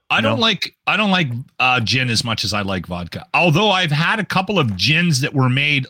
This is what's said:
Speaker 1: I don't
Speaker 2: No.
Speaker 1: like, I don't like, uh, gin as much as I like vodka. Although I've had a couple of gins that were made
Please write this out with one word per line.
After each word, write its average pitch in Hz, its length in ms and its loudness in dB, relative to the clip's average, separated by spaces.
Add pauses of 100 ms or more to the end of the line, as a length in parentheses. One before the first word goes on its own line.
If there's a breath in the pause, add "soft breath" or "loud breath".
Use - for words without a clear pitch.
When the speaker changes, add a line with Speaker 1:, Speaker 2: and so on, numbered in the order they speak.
Speaker 1:
I 170 120 0
don't - 160 0
Speaker 2:
No. - 60 -4
Speaker 1:
like, 220 340 -2 (100)
I 165 100 0
don't 202 140 0
like, 180 180 2 (300)
uh, 127 220 2
gin 123 300 0
as 110 140 -2
much 113 200 -4
as 98 80 -4
I 104 100 -2
like 95 240 -4
vodka. 87 480 -10
Although 175 360 4
I've 185 220 0
had 175 280 0
a 190 40 -4
couple 190 340 -2
of 113 180 0
gins 156 440 2
that 147 140 -4
were 131 140 4
made 139 420 0